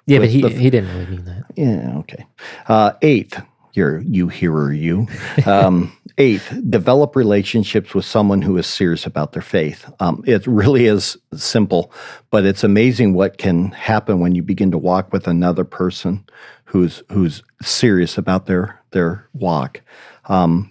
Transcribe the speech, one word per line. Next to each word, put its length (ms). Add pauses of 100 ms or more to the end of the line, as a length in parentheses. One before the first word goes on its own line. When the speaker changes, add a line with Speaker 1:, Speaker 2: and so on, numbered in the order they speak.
Speaker 1:
Yeah, 140
Speaker 2:
with 80
Speaker 1:
but 40
he, 100
Speaker 2:
the 80
Speaker 1:
he 200
didn't 240
really 160
mean 160
that. 180 (120)
Speaker 2:
Yeah, 420
okay. 280 (420)
Uh, 240 (100)
eighth, 380 (340)
you're, 260
you 280
hearer, 440
you. 400
Speaker 1:
<laughs> 340
Speaker 2:
Um, 460 (260)
eighth, 340 (160)
develop 460
relationships 800
with 100
someone 380
who 160
is 80
serious 400
about 260
their 100
faith. 460 (120)
Um, 260
it 220
really 380
is 300 (160)
simple, 600 (380)
but 140
it's 200
amazing 500
what 240
can 320
happen 480
when 160
you 80
begin 300
to 60
walk 340
with 160
another 340
person 640 (400)
who's, 460
who's 320 (200)
serious 560
about 280
their, 340 (100)
their 420
walk. 480 (440)
Um, 460